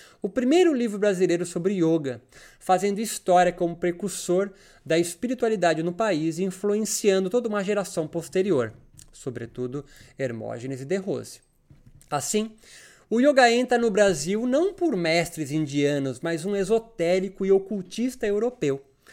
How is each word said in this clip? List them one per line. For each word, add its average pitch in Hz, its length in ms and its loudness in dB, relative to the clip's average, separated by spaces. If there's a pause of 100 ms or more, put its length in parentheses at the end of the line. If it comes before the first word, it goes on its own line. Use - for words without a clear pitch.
(220)
o 202 80 -4
primeiro 294 460 4
livro 226 240 -2
brasileiro 180 440 2
sobre 175 300 -2
yoga, 160 480 0 (380)
fazendo 190 400 0
história 180 520 2
como 170 240 -2
precursor 175 760 -2 (340)
da 156 140 0
espiritualidade 175 840 0
no 170 100 -2
país 165 460 -2
e 180 60 -2
influenciando 196 880 0
toda 233 180 -2
uma 208 140 -2
geração 185 440 -4
posterior, 160 640 -2 (400)
sobretudo 123 720 -10 (360)
Hermógenes 120 600 -8
e 135 40 -12
De 175 120 -2
Rose. 156 420 -8 (720)
Assim, 214 400 -2 (580)
o 226 100 0
yoga 254 320 6
entra 247 280 2
no 233 100 2
Brasil 196 560 2
não 302 260 2
por 330 240 -2
mestres 160 540 0
indianos, 143 720 0
mas 165 260 -4
um 202 100 -4
esotérico 190 880 0
e 190 80 4
ocultista 208 760 -2
europeu. 202 580 -2 (280)